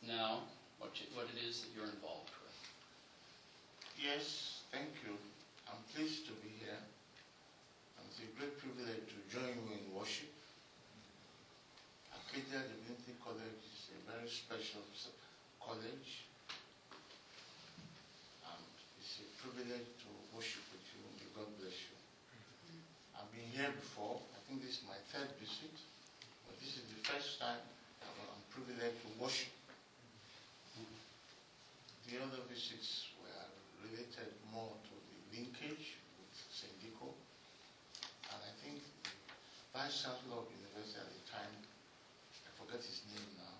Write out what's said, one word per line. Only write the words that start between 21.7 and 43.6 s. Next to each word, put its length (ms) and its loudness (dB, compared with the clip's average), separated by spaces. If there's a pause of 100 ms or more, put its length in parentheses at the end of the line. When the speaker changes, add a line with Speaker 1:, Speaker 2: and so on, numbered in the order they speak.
Speaker 2:
you. 240 -2 (1200)
I've 160 -2
been 160 -2
here 240 8
before. 480 2 (100)
I 60 -6 (100)
think 160 2
this 160 2
is 80 -6
my 80 -2 (160)
third 240 4
visit, 380 0 (720)
but 80 -6
this 240 0
is 80 -4
the 160 -4
first 320 6
time 240 6 (400)
I'm, 160 -4 (160)
I'm 160 -6
privileged 560 6
to 40 -2 (120)
worship. 320 8 (2500)
The 160 2
other 240 2
visits 720 2
were 240 -4 (400)
related 480 0 (160)
more 240 2
to 240 -6
the 220 -8 (180)
linkage 640 0 (160)
with 160 -10 (160)
Syndico. 640 -2 (1200)
And 80 0
I 120 -2 (120)
think 160 0 (240)
the 80 6 (640)
Vice 320 6
Chancellor 320 2
of 80 0
University 560 -2
at 80 -4
the 160 -6
time, 240 2
I 1040 -10
forget 240 2
his 320 0
name 240 0
now 240 -6